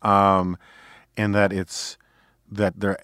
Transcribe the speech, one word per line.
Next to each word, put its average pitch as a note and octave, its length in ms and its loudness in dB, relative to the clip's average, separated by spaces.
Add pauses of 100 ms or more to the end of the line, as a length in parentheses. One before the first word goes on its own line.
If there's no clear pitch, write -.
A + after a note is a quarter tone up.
um, G2 540 2 (600)
and G#2 180 -2
that G2+ 180 2
it's, - 460 -10 (520)
that G2+ 300 -2
there, G2 240 -2